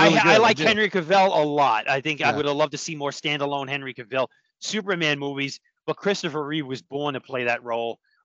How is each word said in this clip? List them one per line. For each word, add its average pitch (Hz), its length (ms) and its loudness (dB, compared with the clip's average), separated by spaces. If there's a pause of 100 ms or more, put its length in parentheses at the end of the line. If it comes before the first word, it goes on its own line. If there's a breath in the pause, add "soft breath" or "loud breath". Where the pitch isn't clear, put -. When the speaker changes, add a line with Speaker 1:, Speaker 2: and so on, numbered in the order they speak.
Speaker 1:
really 160 160 6
Speaker 2:
I, - 40 4
Speaker 1:
good. 175 80 4
Speaker 2:
I - 40 8
Speaker 1:
I - 20 8
Speaker 2:
like 220 200 4
Speaker 1:
do. 226 60 -2
Speaker 2:
Henry 208 260 2
Cavill 190 460 2
a 151 100 4
lot. 139 440 2
I 135 120 0
think 147 200 -4
I 147 80 2
Speaker 1:
Yeah. 143 60 2
Speaker 2:
would 147 100 -2
have 143 100 0
loved 147 180 0
to 147 40 -8
see 160 180 -10
more 143 160 -4
standalone 143 580 -4
Henry 135 240 -8
Cavill 123 340 -4 (320)
Superman 175 580 -2
movies. 139 420 -6 (280)
But 156 100 -2
Christopher 170 480 -4
Reeve 151 220 -4
was 127 140 -8
born 143 340 -4
to 123 60 -8
play 127 240 -6
that 120 180 -2
role. 117 360 -6 (260)